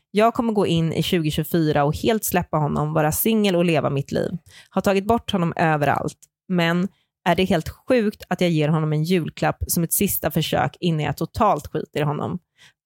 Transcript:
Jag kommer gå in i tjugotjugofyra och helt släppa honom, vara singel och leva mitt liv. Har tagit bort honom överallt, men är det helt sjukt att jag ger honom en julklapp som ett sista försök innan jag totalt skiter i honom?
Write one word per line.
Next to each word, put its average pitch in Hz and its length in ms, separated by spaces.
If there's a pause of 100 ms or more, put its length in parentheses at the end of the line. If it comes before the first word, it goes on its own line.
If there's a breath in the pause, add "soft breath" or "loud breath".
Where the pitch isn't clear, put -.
(120)
Jag 220 220
kommer 233 200
gå 202 140
in 165 260
i 160 100
tjugotjugofyra 156 800
och 151 120
helt 226 280
släppa 170 340
honom, 151 360
vara 151 180
singel 208 440
och 175 100
leva 143 240
mitt 139 220
liv. - 200 (380 loud breath)
Har 190 120
tagit 196 240
bort 233 260
honom 170 240
överallt, 151 640 (300)
men 175 400 (420)
är 175 60
det 190 100
helt 175 240
sjukt - 580
att - 140
jag 180 80
ger 156 200
honom 156 240
en 151 100
julklapp 160 540 (100)
som - 160
ett 165 100
sista - 380
försök 151 480
innan 165 260
jag 160 120
totalt 175 500
skiter - 320
i 147 40
honom? 147 360 (460 soft breath)